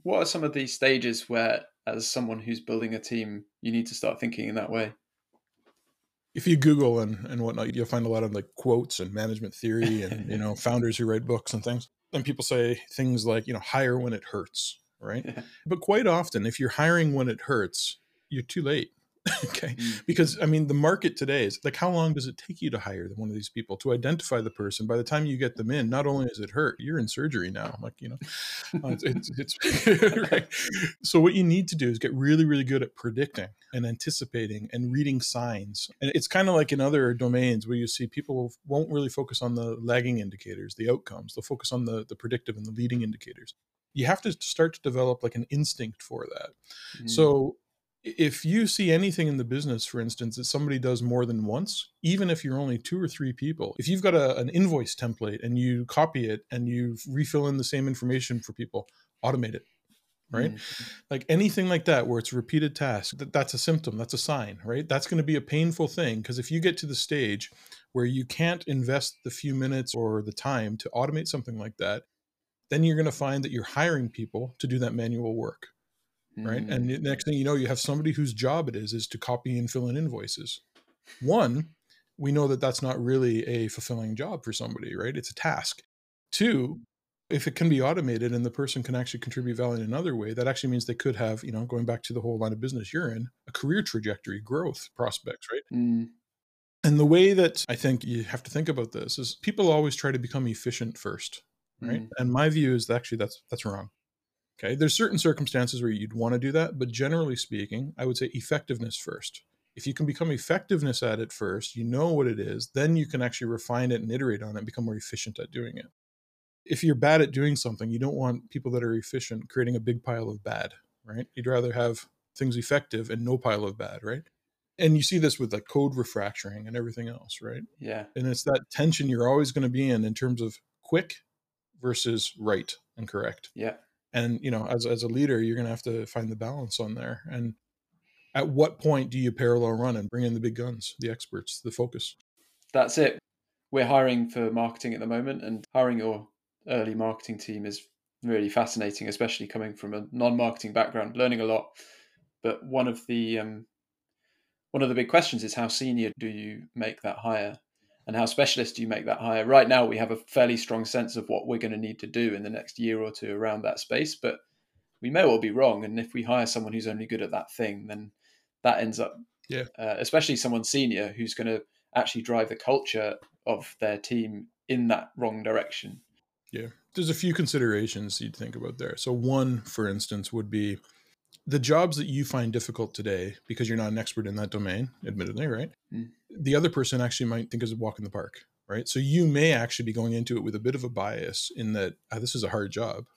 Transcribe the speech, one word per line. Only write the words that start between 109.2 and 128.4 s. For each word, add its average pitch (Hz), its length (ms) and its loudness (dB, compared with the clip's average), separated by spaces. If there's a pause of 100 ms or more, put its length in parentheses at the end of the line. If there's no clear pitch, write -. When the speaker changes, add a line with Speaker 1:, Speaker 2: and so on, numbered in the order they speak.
Speaker 2:
If 123 100 -12
you 135 80 -2
can 151 120 -2
become 156 260 0
effectiveness 147 720 0
at 110 160 0
it - 120 -6
first, 101 440 -4
you 117 100 -4
know 135 260 0
what 143 160 4
it 110 120 -2
is, 101 340 -6
then 156 220 4
you 156 100 2
can 135 160 -4
actually 120 260 -4
refine 120 440 -2
it 117 100 0
and 113 100 -4
iterate 120 300 -2
on 107 140 -8
it - 20 -6
and 104 80 -8
become 113 200 -6
more 110 100 -4
efficient - 440 -10
at 117 120 -10
doing 117 260 -8
it. - 80 -12 (800)
If - 180 -2
you're 156 120 6
bad 147 260 8
at 147 100 4
doing 139 240 2
something, 113 340 -4
you 117 100 -2
don't 135 160 0
want 123 340 -2
people 127 240 -6
that 120 100 0
are 113 100 0
efficient 113 560 -6
creating 123 260 0
a 117 40 0
big 117 240 -2
pile 113 260 -4
of 104 140 -10
bad, 107 300 -6 (320)
right? 113 280 -8
You'd 123 140 -6
rather 123 260 2
have 117 320 0 (320)
things 127 200 0
effective 113 520 0
and 117 140 -4
no 123 140 2
pile 104 260 0
of 101 140 -6
bad, 101 260 -8
right? 123 200 -6 (540)
And 156 200 6
you 143 60 2
see 185 140 2
this 156 220 2
with, 117 140 -2
like, 104 140 -4
code 139 260 2
refracturing 107 720 -6
and 113 80 -8
everything 117 320 -6
else, 120 340 -12
right? 117 220 -10 (160)
Speaker 1:
Yeah. 110 260 -8 (100)
Speaker 2:
And 127 120 0
it's 123 160 -2